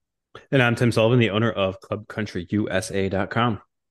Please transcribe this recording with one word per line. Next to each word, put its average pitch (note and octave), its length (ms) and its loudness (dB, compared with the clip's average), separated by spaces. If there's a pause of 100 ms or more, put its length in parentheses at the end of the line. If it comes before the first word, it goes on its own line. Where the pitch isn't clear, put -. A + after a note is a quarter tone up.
(520)
And C3+ 100 4
I'm A#2+ 140 4
Tim A#2+ 160 2
Sullivan, A#2 280 4
the A2+ 100 4
owner A2 220 0
of F#2+ 280 -2
Club G#2 280 -10
country G2 420 -8
U G#2 200 -2
S F#2 220 -4
A G2 160 -2
dot F#2+ 220 -4
com. A#2 320 -2 (300)